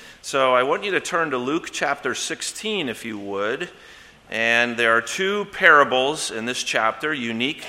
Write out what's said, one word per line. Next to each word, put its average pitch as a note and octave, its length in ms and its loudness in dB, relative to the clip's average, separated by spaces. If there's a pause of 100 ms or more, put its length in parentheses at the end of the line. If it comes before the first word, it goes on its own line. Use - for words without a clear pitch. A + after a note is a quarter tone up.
(240)
So C3 320 2
I B2 80 6
want F3 200 0
you G3+ 80 -4
to E3+ 80 0
turn E3 300 -2
to C3 80 -2
Luke C#3+ 340 -2
chapter - 440 -2
sixteen, F3+ 720 -6
if G#2+ 160 -10
you G#2+ 140 -8
would. G2+ 500 -4 (640)
And A#2 440 2
there A#2 220 4
are A#2 40 2
two G3 500 -2
parables C3 800 4
in A2 140 -8
this B2 180 -6
chapter A#2 500 -2
unique A#2+ 560 -4